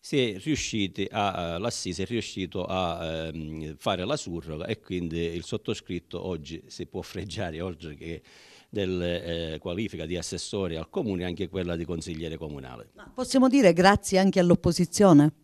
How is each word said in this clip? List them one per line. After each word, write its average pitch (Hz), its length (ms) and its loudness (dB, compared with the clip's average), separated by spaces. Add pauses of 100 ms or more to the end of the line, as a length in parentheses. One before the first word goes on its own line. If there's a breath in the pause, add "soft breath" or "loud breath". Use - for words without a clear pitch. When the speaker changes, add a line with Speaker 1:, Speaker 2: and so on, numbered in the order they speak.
Speaker 1:
si 127 300 0
è 92 80 -8
riusciti 101 680 -2
a, 87 460 -2
eh, 85 40 -6
l'assise 95 440 -4
è - 20 -4
riuscito 101 600 -6
a, 82 640 -4
ehm, 78 500 -10
fare 90 280 -2
la 143 120 -2
surroga 82 480 -8
e 110 140 -6
quindi 87 380 -4
il 85 280 -4
sottoscritto - 800 -8
oggi 80 420 -8
si - 200 -12
può 92 140 -10
fregiare, 87 600 -8
oltre 82 340 -10
che 82 260 -12 (480 soft breath)
della, 92 360 -2
eh, 85 540 -4
qualifica 90 460 -6
di 85 100 -6
assessore 87 640 -4
al 80 120 -10
comune, 98 360 -4
anche 87 240 -6
quella 87 260 -4
di 85 80 -4
consigliere 82 540 -8
comunale. 69 580 -12
Speaker 2:
Ma - 180 -20
possiamo 254 360 4
dire 226 240 8
grazie 190 460 6
anche 190 200 4
all'opposizione? 175 920 8 (100)